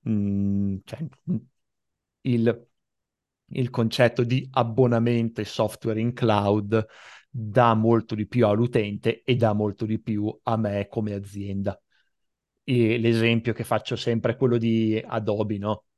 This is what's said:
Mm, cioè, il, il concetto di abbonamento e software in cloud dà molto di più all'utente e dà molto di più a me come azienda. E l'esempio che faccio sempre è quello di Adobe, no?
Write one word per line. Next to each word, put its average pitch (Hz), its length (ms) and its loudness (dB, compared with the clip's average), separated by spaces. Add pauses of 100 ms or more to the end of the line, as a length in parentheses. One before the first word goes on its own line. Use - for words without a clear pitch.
Mm, 98 720 -2
cioè, - 220 -10 (1160)
il, 117 460 0 (800)
il 123 240 -4
concetto 120 560 2
di 127 260 -2
abbonamento 117 880 2
e 107 60 -4
software 110 560 -2
in 120 100 0
cloud 104 760 2 (480)
dà 117 400 2
molto 110 420 2
di 107 120 -6
più 120 180 2
all'utente 107 760 0
e 127 120 0
dà 110 180 2
molto 104 320 -2
di 107 160 -4
più 107 420 -4
a 113 140 -2
me 101 320 -2
come 104 240 -6
azienda. 98 680 -8 (840)
E 120 340 2
l'esempio 117 560 2
che 113 100 -6
faccio 113 320 -2
sempre 117 380 -2
è - 20 -2
quello 120 220 2
di 110 460 0
Adobe, 107 540 -4
no? 104 280 -6 (120)